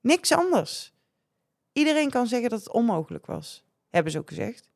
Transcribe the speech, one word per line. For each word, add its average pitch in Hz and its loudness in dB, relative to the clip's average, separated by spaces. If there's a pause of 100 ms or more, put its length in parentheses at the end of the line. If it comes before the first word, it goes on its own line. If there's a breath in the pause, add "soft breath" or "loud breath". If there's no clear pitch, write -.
Niks 330 2
anders. 339 0 (800)
Iedereen 302 2
kan 247 0
zeggen 233 -2
dat 220 -4
het - -14
onmogelijk 190 0
was. - -10 (240)
Hebben 151 0
ze 156 -4
ook - -10
gezegd. 196 -10